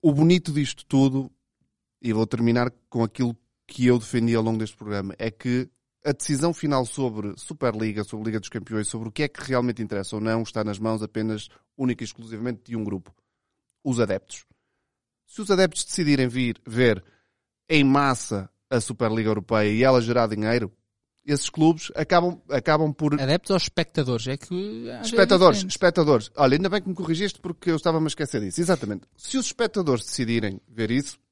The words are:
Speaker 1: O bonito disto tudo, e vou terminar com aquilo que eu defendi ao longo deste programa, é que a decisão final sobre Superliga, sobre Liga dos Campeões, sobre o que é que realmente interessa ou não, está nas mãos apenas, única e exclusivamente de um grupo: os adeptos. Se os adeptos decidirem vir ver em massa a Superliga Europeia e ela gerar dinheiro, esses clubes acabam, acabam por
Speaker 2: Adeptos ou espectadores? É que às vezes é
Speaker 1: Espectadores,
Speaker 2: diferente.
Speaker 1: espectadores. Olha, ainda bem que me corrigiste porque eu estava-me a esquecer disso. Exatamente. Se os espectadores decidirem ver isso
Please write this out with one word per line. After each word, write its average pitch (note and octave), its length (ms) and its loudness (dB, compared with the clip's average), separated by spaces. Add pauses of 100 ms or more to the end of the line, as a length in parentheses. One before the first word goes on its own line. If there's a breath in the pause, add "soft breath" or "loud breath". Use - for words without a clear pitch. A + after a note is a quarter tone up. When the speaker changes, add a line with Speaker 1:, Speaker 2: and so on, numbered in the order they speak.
Speaker 1:
O D#3 100 4
bonito E3 400 4
disto C#3+ 340 -4
tudo, C3+ 460 2 (680)
e A#2 120 -2
vou A2 120 2
terminar A#2 460 0 (180)
com A#2 140 -2
aquilo A#2 320 -2 (320)
que - 200 -2
eu B2 120 6
defendi A#2 340 0
ao A2+ 100 2
longo A2+ 140 0
deste A2 200 -8
programa, G2+ 420 -8
é A2+ 100 -4
que B2 400 -4 (360)
a D3 80 0
decisão D3+ 400 -2
final C#3 320 -2
sobre G#2+ 520 -6
Superliga, A2 680 -4
sobre G#2+ 240 -10
Liga A2 120 -4
dos - 100 -12
Campeões, A2 380 -6
sobre A2+ 220 -8
o - 20 -14
que D3+ 120 -4
é C#3+ 40 -2
que - 160 -12
realmente B2 380 -2
interessa G2+ 340 -6
ou G#2+ 60 -6
não, A2+ 200 0
está A2 220 -6
nas G2+ 160 -4
mãos A2 240 -4
apenas, A2 460 -6 (280 soft breath)
única B2 260 -2
e - 20 -8
exclusivamente A2+ 600 -10
de A#2 120 -10
um A2 60 -4
grupo: G2 300 -8 (720)
os B2 160 -2
adeptos. G2 460 -4 (800)
Se - 160 -14
os G3+ 100 -4
adeptos F#3 320 2
decidirem C#3+ 460 2
vir A#2+ 360 -2
ver A#2 380 2 (680)
em D3+ 140 6
massa C3+ 680 2 (200)
a B2 100 0
Superliga A2 500 -2
Europeia G#2+ 400 0
e A2 140 2
ela C3 180 6
gerar A#2 260 0
dinheiro, G#2+ 440 -2 (540)
esses C#3+ 240 -2
clubes D#3+ 440 2
acabam, E3+ 460 0 (100)
acabam D3+ 440 2
por D3 260 -2
Speaker 2:
Adeptos C#3 320 -2
ou F#3+ 60 2
espectadores? B2+ 680 -4
É C3+ 100 -6
que - 80 -16
às - 40 -20
vezes G#3 380 -8
é - 140 -14
Speaker 1:
Espectadores, G3+ 560 6
Speaker 2:
diferente. F#3+ 140 -6
Speaker 1:
espectadores. D3+ 680 2
Olha, C3+ 180 4
ainda F3+ 140 0
bem G3 120 -2
que - 60 -8
me F#3 80 -4
corrigiste F3 460 -4
porque F3 280 -6
eu D#3+ 60 2
estava-me D#3+ 300 0
a - 20 -2
esquecer C#3+ 320 -4
disso. G#2 220 -4
Exatamente. B2 400 -2 (160)
Se - 200 -6
os B3+ 100 -2
espectadores E3+ 580 -2
decidirem A2 640 -2
ver A2 200 -4
isso C3+ 300 -2 (120)